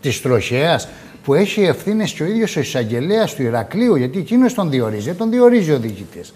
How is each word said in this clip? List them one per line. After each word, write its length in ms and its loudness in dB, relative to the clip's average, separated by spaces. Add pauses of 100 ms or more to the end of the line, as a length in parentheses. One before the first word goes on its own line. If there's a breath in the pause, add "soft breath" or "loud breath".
της 200 -4
τροχέας, 680 0 (360 loud breath)
που 100 2
έχει 280 2
ευθύνες 500 0
και 120 -6
ο 20 -2
ίδιος 300 -2
ο 40 -2
εισαγγελέας 760 -2
του 80 -6
Ηρακλείου, 520 0
γιατί 240 -2
εκείνος 340 2
τον 160 -2
διορίζει, 360 -2
δεν 120 -6
τον 120 -2
διορίζει 420 4
ο 80 2
διοικητής. 560 -10